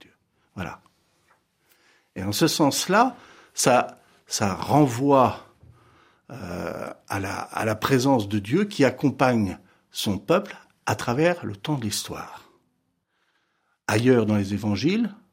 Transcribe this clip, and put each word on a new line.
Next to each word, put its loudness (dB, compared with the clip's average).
Dieu. -20
Voilà. -10
Et -8
en -4
ce 2
sens-là, 2
ça, 2
ça -2
renvoie, 2
euh, -10
à -6
la, -8
à -6
la 0
présence 2
de -2
Dieu 0
qui 2
accompagne 0
son -4
peuple -2
à 0
travers -2
le -8
temps -6
de -8
l'histoire. -10
Ailleurs 4
dans 0
les -2
évangiles, « -2